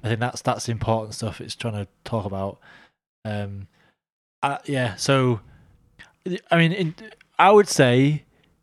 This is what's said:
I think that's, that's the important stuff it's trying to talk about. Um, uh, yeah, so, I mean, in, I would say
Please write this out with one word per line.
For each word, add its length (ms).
I 60
think 100
that's, 220
that's 260
the 40
important 440
stuff 260
it's 140
trying 180
to 140
talk 220
about. 340
Um, 420
uh, 220
yeah, 300
so, 440
I 60
mean, 160
in, 220
I 120
would 160
say 560